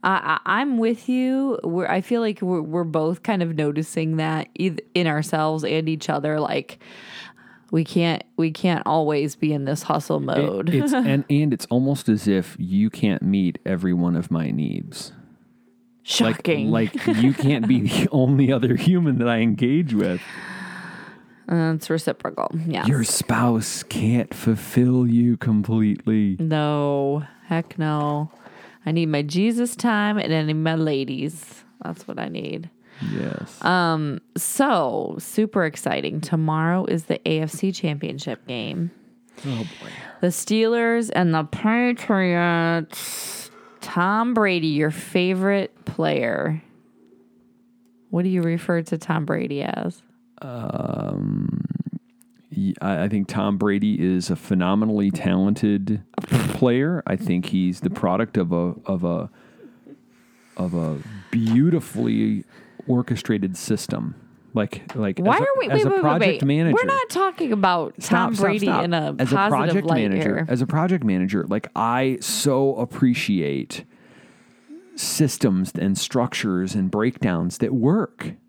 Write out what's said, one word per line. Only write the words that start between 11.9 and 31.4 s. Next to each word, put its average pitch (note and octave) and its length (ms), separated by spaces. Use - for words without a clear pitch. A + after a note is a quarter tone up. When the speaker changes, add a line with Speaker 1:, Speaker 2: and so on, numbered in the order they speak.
Speaker 2:
as G#2 180
if F#2+ 320
you G2 320
can't - 320
meet F#2+ 420
every F2+ 280
one F2 220
of E2+ 140
my E2 220
needs. G#1 600
Like, A3+ 160
Speaker 1:
Shocking. B2+ 340
Speaker 2:
like, A2+ 380
you B2 260
can't C3+ 340
be B2 140
the - 280
<laughs> - 20
only C3+ 400
other B2 240
human E3 420
that A#2+ 100
I A#2 120
engage A#2+ 560
with. F#2 260
Speaker 1:
Uh, E3 240
it's - 140
reciprocal. - 600
Yes. A2+ 200
Speaker 2:
Your B2+ 160
spouse A2+ 800
can't A2+ 500
fulfill B2 760
you A#2 300
completely. G#2+ 1000
Speaker 1:
No. D3 840
Heck E3 300
no. D3+ 540
I D#3 40
need E3 160
my D3 140
Jesus A3 540
time G#3 420
and D#3+ 160
I D#3+ 100
need D3+ 120
my D#3+ 200
ladies. D3 880